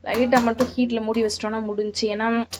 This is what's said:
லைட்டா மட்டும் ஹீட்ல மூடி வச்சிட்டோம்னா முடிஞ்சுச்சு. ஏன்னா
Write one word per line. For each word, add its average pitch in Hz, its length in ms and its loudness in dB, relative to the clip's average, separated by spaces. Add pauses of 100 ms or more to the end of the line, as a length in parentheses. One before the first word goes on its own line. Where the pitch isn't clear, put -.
லைட்டா 240 400 2
மட்டும் 233 240 2 (100)
ஹீட்ல 240 260 0
மூடி 226 200 0
வச்சிட்டோம்னா 214 400 -2
முடிஞ்சுச்சு. 208 400 -4
ஏன்னா 226 440 0 (140)